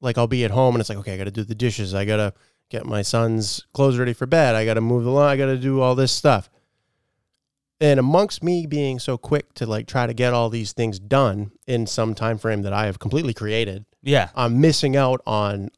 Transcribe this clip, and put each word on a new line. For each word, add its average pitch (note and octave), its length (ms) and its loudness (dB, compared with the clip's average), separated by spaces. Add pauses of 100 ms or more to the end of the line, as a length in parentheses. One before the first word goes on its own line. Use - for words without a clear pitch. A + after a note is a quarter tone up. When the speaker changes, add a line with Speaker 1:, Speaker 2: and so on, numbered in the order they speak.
Speaker 1:
Like, B2 180 -2
I'll A#2+ 80 4
be A#2+ 180 0
at G#2+ 60 0
home B2 240 4
and A#2 60 2
it's G#2+ 80 -4
like, G2+ 100 -8
"Okay, G2 160 -8
I - 20 -6
gotta G2 140 -6
do G#2+ 140 -6
the A2 100 -8
dishes. G#2+ 400 -2
I G2 120 0
gotta G#2+ 280 0 (360)
get A#2 160 -8
my G#2+ 160 -2
son's A2+ 720 -2
clothes C#3 260 2
ready B2 160 0
for B2+ 120 -6
bed. C3+ 300 4
I A2 80 0
gotta A2+ 160 2
move A#2 240 2
the B2 80 0
lawn. C#3+ 180 4
I C#3 60 2
gotta C3+ 220 0
do C3+ 220 0
all B2+ 140 4
this C3 180 2
stuff." A#2+ 380 2 (1300)
And C#3+ 220 4
amongst E3 420 2
me E3+ 240 0
being C#3 320 -2
so B2 200 -4
quick - 360 -4
to, B2 120 -6
like, A2 200 -4
try B2 200 -2
to A#2 80 -4
get B2 180 0
all A#2 160 2
these A2 240 -6
things A2 260 -2
done G#2 540 0 (140)
in A#2 200 -2
some A2 280 -2
time A2 240 -4
frame G#2 240 -2
that G2 100 -6
I G#2+ 140 0
have G2 120 -4
completely C3 360 -2
created, G#2+ 500 -4 (160)
Speaker 2:
Yeah. C3 340 0
Speaker 1:
I'm B2 280 2
missing D3 340 2
out C3 300 2
on G2+ 520 -2